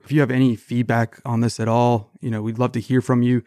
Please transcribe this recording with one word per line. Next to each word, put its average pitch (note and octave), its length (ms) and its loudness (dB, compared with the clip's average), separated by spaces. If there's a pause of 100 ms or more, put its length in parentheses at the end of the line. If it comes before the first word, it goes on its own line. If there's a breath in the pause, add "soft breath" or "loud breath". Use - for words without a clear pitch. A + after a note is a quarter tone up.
if - 80 -14
you D3 80 2
have C3+ 100 2
any B2+ 260 2
feedback A#2 720 -2
on A#2+ 160 -2
this A#2 180 -2
at A2 80 -2
all, A#2 440 0 (100)
you C#3+ 80 -6
know, A2 140 -4
we'd A2+ 160 -6
love B2 140 0
to A#2+ 60 -4
hear B2+ 220 0
from B2 220 2
you. B2 240 2